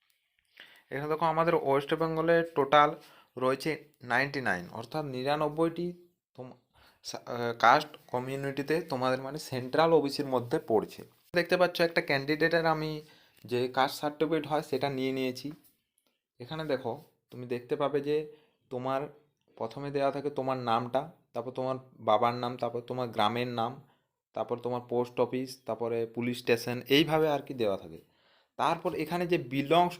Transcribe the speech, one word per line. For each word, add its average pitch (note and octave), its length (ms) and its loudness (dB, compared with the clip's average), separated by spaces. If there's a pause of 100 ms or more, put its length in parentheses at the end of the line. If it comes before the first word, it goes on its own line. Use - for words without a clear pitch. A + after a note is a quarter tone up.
(920)
এখানে C#3+ 180 -6
দেখো D#3 160 0
আমাদের E3 300 2
ওয়েস্ট C#3+ 380 2
বেঙ্গলে D#3+ 500 2
টোটাল D3+ 520 4 (420)
রয়েছে C3 460 -2 (200)
নাইনটি C3+ 380 0
নাইন, F#2 300 0
অর্থাৎ D3 340 -6
নিরানব্বইটি D3+ 880 -2 (420)
তোম-, B2+ 180 -16 (500)
সা-, - 220 -10
আহ, A#2+ 340 -2
কাস্ট C3+ 300 8 (180)
কমিউনিটিতে C#3 720 -2
তোমাদের B2+ 400 0
মানে C#3 180 -10
সেন্ট্রাল C#3 540 2
ওবিসির C#3 320 2
মধ্যে B2+ 420 0
পড়ছে। F#2 360 0 (320)
দেখতে F3 220 2
পাচ্ছ F3 240 2
একটা E3+ 200 2
ক্যান্ডিডেটের D#3 640 2
আমি D#3 360 0 (440)
যে B2 220 0
কাস্ট C3 320 0
সার্টিফিকেট D3+ 480 -2
হয় D3+ 140 0
সেটা C#3+ 280 -2
নিয়ে C3 220 -2
নিয়েছি। C3 400 -4 (880)
এখানে D#3 260 -10
দেখো C3+ 380 -4 (280)
তুমি B2 160 -12
দেখতে B2 280 -4
পাবে C#3+ 260 0
যে D3+ 260 -2 (420)
তোমার C3 320 -2 (540)
প্রথমে C#3 360 -8
দেওয়া C#3 200 0
থাকে C#3+ 180 -4
তোমার C3 280 -2
নামটা, B2 540 0 (220)
তারপর A#2+ 180 -6
তোমার C3 240 -4 (240)
বাবার A2+ 340 4
নাম, B2 240 -6
তারপর A#2+ 240 -4
তোমার B2+ 260 -6
গ্রামের A2+ 400 0
নাম, A#2+ 340 -4 (520)
তারপর A2+ 240 -4
তোমার B2 320 -4
পোস্ট A#2+ 300 -2
অফিস, B2+ 460 -2
তারপরে A#2 400 -2
পুলিশ A#2+ 340 -4
স্টেশন, B2 500 0
এইভাবে D#3 400 4
আর C#3 120 0
কি C#3+ 120 -10
দেওয়া A2 240 0
থাকে। D#2+ 240 -14 (540)
তারপর E3 400 -2
এখানে E3+ 320 -2
যে E3+ 100 2
belongs C#3+ 640 2